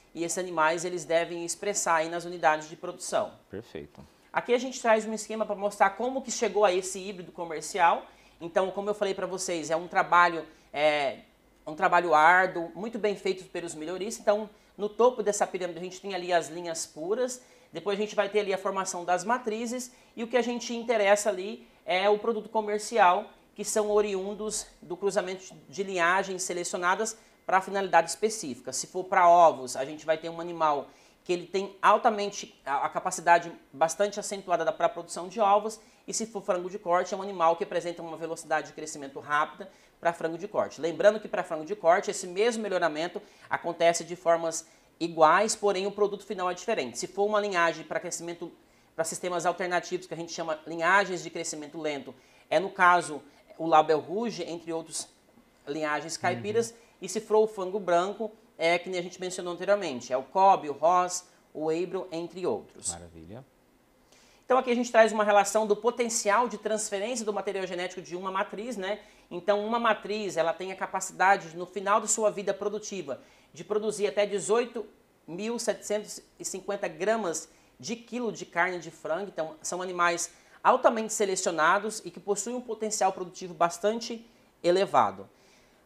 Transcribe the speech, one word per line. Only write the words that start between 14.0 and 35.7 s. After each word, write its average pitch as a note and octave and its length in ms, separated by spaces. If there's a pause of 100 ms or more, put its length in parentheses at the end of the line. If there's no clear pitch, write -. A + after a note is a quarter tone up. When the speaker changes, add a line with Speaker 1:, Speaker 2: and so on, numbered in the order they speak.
Speaker 1:
Então, G#3 280 (280)
no G3+ 100
topo A#3 340
dessa G3+ 240
pirâmide F3 340
a - 20
gente F#3 180
tem G3 160
ali F3 160
as E3 160
linhas E3+ 380
puras, A3+ 560 (320)
depois F#3+ 260
a - 20
gente G#3 140
vai G3+ 140
ter G#3 100
ali G3 140
a F#3 40
formação F#3+ 460
das F3 220
matrizes A#3+ 640 (240)
e A3+ 80
o A3 40
que A#3+ 100
a A#3+ 40
gente A#3+ 320
interessa G#3+ 540
ali G3+ 400 (180)
é F#3 240
o G#3 80
produto G#3+ 320
comercial, G#3 800 (240)
que G#3 120
são G#3 260
oriundos G#3 760 (140)
do F3 140
cruzamento F#3 580 (140)
de F3 160
linhagens F#3 600
selecionadas F3+ 720 (280)
pra F#3 140
finalidade F#3 500
específica. - 640
Se - 160
for F#3 160
pra F#3 240
ovos, D3+ 480
a C3 80
gente D3+ 220
vai D#3+ 120
ter E3 120
um E3 100
animal D#3+ 480 (380)
que F3+ 80
ele F3 120
tem G3 360
altamente G3+ 840
a, C#3 200
a D#3 40
capacidade E3+ 600 (200)
bastante G3+ 460
acentuada F#3+ 460
da, D#3 80
pra E3+ 160
produção E3+ 400
de F#3 140
ovos, G#3 380 (280)